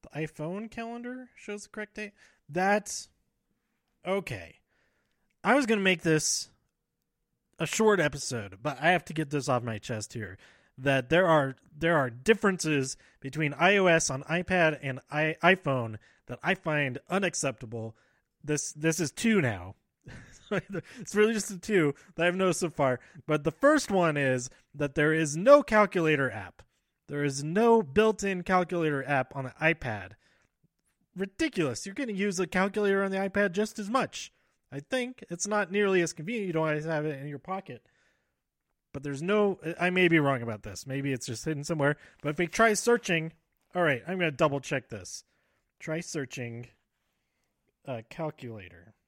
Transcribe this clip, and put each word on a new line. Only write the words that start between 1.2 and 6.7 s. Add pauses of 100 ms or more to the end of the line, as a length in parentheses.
shows
the
correct
date? (360)
That's (960)
okay. (920)
I
was
gonna
make
this (1080)